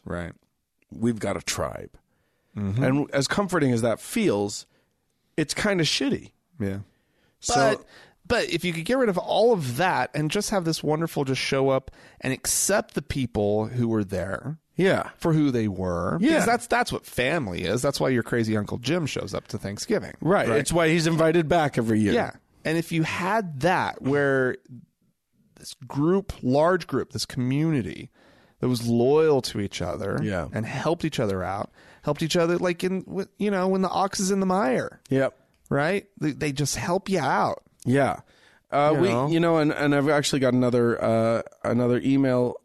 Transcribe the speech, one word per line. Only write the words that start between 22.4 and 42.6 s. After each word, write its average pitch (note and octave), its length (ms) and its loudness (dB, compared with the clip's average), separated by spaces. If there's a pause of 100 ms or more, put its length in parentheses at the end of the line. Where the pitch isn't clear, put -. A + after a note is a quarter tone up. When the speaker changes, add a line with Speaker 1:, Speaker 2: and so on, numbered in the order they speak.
Speaker 1:
And D#3 140 -2
if E3 160 -4
you E3 100 0
had F3+ 560 -2
that D3+ 420 0
where C3+ 540 2 (1040)
this - 160 -18 (120)
group, E3+ 540 0
large D#3+ 460 2
group, A#2+ 240 -4
this A2+ 140 -6
community C3+ 840 -2 (500)
that B2 100 -2
was A#2 180 -2
loyal C3+ 540 4
to - 180 -6
each G2+ 220 -6
other F2+ 420 -4
Speaker 2:
Yeah. F2+ 300 -4
Speaker 1:
and - 120 -4
helped D3+ 380 -4
each D#3 160 -4
other F#2+ 240 -2
out, F#2+ 280 -6 (320)
helped D3 200 -2
each D#3+ 140 0
other, E3+ 200 2
like, F3 280 -2
in, F#3 180 -2
w-, F#3 240 -8 (100)
you G3+ 140 0
know, F#3+ 160 0
when F#3+ 140 2
the F#3 80 2
ox F#3 320 -2
is F#3 100 0
in G3 80 0
the F#3+ 60 0
mire. G3+ 640 0
Speaker 2:
Yep. C3 280 0 (320)
Speaker 1:
Right? D#3+ 380 0 (120)
They, D3+ 120 -2
they C#3+ 200 -4
just C#3 260 -2
help F3 320 -2
you F#3+ 100 2
out. D3+ 440 0 (220)
Speaker 2:
Yeah. B2+ 360 2 (500)
Uh, D3 240 4
Speaker 1:
You C#3+ 60 2
Speaker 2:
we, F3+ 80 4
Speaker 1:
know? C3 180 0
Speaker 2:
you E3 120 2
know, E3+ 180 4
and, D3+ 160 4
and C#3+ 200 2
I've C#3+ 160 2
actually D3 300 2
got B2+ 140 4
another, A#2+ 500 2
uh, A2+ 380 2 (240)
another A#2+ 380 2
email B2+ 600 2